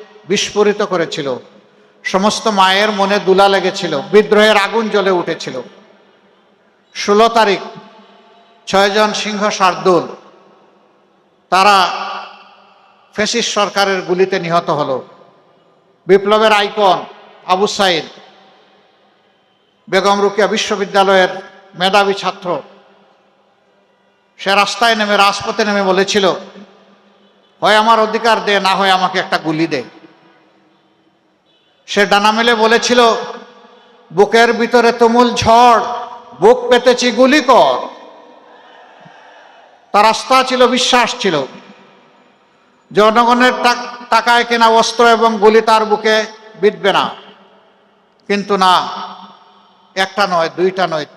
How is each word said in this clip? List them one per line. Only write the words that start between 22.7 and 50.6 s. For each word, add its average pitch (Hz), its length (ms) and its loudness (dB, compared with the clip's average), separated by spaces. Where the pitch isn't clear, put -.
সে 196 180 -2
রাস্তায় 220 400 0
নেমে, 208 220 -2
রাজপথে 208 480 -2
নেমে 202 180 -2
বলেছিল, 190 500 0
"হয় 196 140 2
আমার 220 240 2
অধিকার 220 460 0
দে, 202 140 0
না 190 160 0
হয় 196 140 0
আমাকে 185 300 -2
একটা 175 180 -4
গুলি 156 300 -4
দে।" 139 160 -6
সে 202 200 -2
ডানা 202 260 2
মেলে 226 240 0
বলেছিল, 226 600 2
"বুকের 226 400 2
ভিতরে 233 380 0
তুমুল 233 420 2
ঝড়, 226 480 4
বুক 240 300 4
পেতেছি, 247 420 2
গুলি 254 300 2
কর।" 160 560 2
তার 208 140 4
আস্থা 262 380 2
ছিল, 254 240 2
বিশ্বাস 240 520 0
ছিল, 156 240 -2
জনগণের 233 600 2
টাক-, 240 460 -4
টাকায় 233 340 2
কেনা 226 240 0
অস্ত্র 226 400 2
এবং 226 300 2
গুলি 214 240 4
তার 220 240 2
বুকে 214 400 -2
বিঁধবে 175 380 0
না। 135 160 0
কিন্তু 202 300 -2
না, 180 300 2
একটা 190 320 -4
নয়, 165 280 -2
দুইটা 185 320 -2